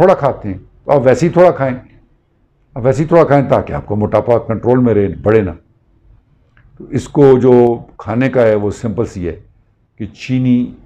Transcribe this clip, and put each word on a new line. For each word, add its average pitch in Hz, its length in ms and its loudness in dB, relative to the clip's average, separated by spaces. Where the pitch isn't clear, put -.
थोड़ा 185 140 4
खाते 120 340 -6
हैं, 92 100 -10
तो - 340 -8
आप 139 100 2
वैसे 127 240 2
ही 156 60 -2
थोड़ा 175 200 4
खाएं, 131 220 -4
आप 117 60 -10
वैसे 131 200 0
ही 156 80 -6
थोड़ा 165 140 4
खाएं 131 240 2
ताकि 113 240 -2
आपका 139 240 -8
मोटापा 107 440 0
control 113 380 -2
में 120 160 2
रहे, 101 140 0
बढ़े 104 340 0
ना। 90 100 -6
तो - 100 -20
इसको 131 480 2
जो 127 160 4
खाने 123 280 -4
का 127 140 0
है 110 140 2
वो 101 160 -4
simple 110 340 -6
सी 90 180 -10
है 82 80 -6
कि 107 80 -12
चीनी 127 760 -2